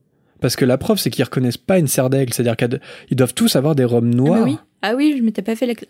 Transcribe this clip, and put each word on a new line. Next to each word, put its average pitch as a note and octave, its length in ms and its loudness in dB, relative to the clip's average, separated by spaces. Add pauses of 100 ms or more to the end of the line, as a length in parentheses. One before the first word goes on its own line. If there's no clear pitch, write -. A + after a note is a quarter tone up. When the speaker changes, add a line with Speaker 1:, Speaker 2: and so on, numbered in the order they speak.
(400)
Speaker 1:
Parce B2+ 160 -2
que - 80 0
la B2+ 140 2
preuve, G#3 200 0
c'est - 120 -4
qu'ils - 140 -2
reconnaissent B2+ 320 -2
pas - 220 0
une D#3+ 100 2
serre B2+ 220 0
d'aigle. C3+ 220 0
C'est-à-dire A#2 240 -2
qu'ils - 600 -6
doivent B2 180 2
tous A#3 220 0
avoir C#3+ 180 2
des C3 100 2
robes A#2 220 2
Speaker 2:
Ah A#2+ 40 2
bah A#2+ 60 2
Speaker 1:
noires. E3 280 2
Speaker 2:
oui. C#3+ 120 0 (260)
Ah G#3 140 -2
oui, D4 220 2
je A#3+ 40 -2
m'étais A3 200 -2
pas A3+ 140 -4
fait B3 100 -2
la, A#3+ 80 -4 (160)